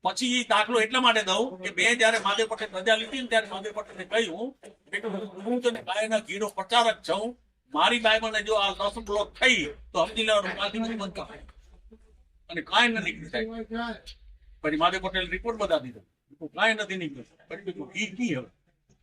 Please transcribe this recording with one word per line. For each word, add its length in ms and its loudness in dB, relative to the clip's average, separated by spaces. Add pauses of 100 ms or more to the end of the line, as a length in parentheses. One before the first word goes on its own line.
પછી 360 2
ઈ 40 0
દાખલો 360 4
એટલા 220 2
માટે 220 6
દઉં 380 0
કે 80 -4
મેં 300 2
જ્યારે 200 6
મહાદેવ 280 2
પટેલ 260 -6
રજા 220 4
લીધી 260 -4
ને 60 -6
ત્યારે 220 2
મહાદેવ 240 -8
પટેલને 320 -10
કહ્યું, 500 -2 (360)
મેં 100 -6
કીધું, 440 -8
"હું 160 0
તને 200 0
ગાયના 380 0
ઘીનો 280 -4
પ્રચારક 560 2
છું, 340 -2 (360)
મારી 260 4
બાઈ 200 4
મને 220 -2
જો 120 0
આ 340 0
નસ 100 -4
બ્લોક 360 -2
થઈ 320 2
તો 400 -2
સમજી 180 -4
લેવાનું, 320 2
કાલથી 220 -4
હું 200 -4
બંધ 160 -6
કરાય." 260 -12 (1080)
અને 120 -6
કાંઈ 260 4
નથી 240 -2
નીકળી 180 -12
સાહેબ. 220 -4 (1080)
પછી 160 -2
મહાદેવ 240 2
પટેલ 280 -4
રિપોર્ટ 300 -4
બતાવી 320 0
દીધો, 560 -18
કાંઈ 260 0
નથી 240 -4
નીકળ્યું. 500 -10
પછી 80 -10
મેં 100 -18
કીધું, 220 -10
"ઘી 180 -6
કી 300 -2
હવે?" 120 -6 (560)